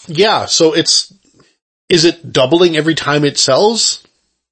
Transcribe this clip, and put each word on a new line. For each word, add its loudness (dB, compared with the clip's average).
Yeah, -2
so 0
it's, -2
is 2
it -2
doubling 2
every -2
time -2
it -2
sells? 0